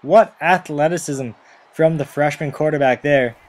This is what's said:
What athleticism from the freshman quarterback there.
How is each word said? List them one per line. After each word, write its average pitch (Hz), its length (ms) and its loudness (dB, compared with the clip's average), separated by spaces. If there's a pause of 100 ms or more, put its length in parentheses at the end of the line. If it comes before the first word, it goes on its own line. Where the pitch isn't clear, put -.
What 190 400 2
athleticism 151 920 -2 (380)
from 160 280 0
the 139 80 -4
freshman 147 440 -4
quarterback 139 520 0
there. 131 340 0 (120)